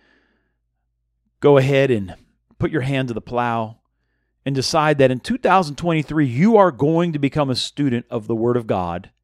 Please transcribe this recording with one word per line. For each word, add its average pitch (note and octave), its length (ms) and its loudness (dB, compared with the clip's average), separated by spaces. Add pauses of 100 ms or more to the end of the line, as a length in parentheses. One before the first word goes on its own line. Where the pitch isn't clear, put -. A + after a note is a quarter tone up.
(1400)
go C#3+ 180 6
ahead C3+ 320 2
and G2+ 240 -4 (440)
put F3+ 120 -4
your D3+ 100 -4
hand C3 280 -4
to A#2 60 -8
the G#2+ 60 -8
plow A#2 600 -6 (680)
and C#3 80 -4
decide D3+ 440 0
that C3+ 120 6
in B2+ 100 -4
two - 160 -4
thousand F3+ 400 2
twenty-three, D#3 500 -2
you D#3+ 300 4
are F#3 160 4
going E3 400 0
to D3 60 -6
become C#3 320 -2
a B2 40 -2
student B2 560 -4
of A2 160 -8
the A2+ 80 -4
Word A#2 220 0
of A#2 100 -4
God F2+ 440 -4 (140)